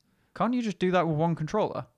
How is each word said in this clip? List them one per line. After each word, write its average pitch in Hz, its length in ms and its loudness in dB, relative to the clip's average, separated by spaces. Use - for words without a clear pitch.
Can't 220 200 -2
you 247 80 0
just 214 160 -4
do 185 140 2
that 175 140 4
with 160 100 0
one 165 180 2
controller? 156 520 -2